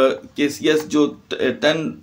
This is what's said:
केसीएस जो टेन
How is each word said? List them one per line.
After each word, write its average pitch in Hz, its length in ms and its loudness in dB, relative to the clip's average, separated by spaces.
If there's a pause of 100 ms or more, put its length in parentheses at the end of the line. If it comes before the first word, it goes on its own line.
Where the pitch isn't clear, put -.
(380)
केसीएस 151 500 0
जो 151 340 0 (120)
टेन 151 680 -2